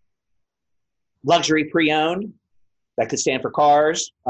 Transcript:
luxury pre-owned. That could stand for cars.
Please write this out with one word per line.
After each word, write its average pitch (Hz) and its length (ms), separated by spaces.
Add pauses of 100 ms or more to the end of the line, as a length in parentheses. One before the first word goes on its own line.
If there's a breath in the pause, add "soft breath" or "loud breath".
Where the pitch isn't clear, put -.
(1200)
luxury 156 420
pre-owned. 165 680 (680)
That 113 120
could 135 100
stand 131 220
for 123 80
cars. 147 640 (180)